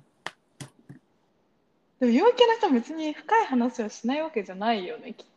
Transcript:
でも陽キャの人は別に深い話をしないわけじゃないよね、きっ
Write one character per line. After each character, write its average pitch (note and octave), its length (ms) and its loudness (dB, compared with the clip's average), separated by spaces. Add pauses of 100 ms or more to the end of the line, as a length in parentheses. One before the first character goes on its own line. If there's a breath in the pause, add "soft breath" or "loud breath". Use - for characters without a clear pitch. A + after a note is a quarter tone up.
(2000)
で B3+ 80 2
も A#3 40 4
陽 G4 220 6
キ A#4+ 100 4
ャ A#4 40 8
の A4+ 80 2
人 A4 120 0
は D4 60 2
別 A#3 200 0
に D#4 200 -6
深 A4 300 0
い - 20 -2
話 B3 380 -2
を G#3 60 -6
し - 180 -10
な C4 80 -2
い D4+ 60 -2
わ D#4+ 100 -6
け G#3 120 -4
じ F#3+ 80 -14
ゃ F#3 40 -14
な G#3+ 180 -2
い F#3 140 -4
よ D#3 100 -10
ね、 - 160 -16
き - 100 -20
っ - 20 -20 (120)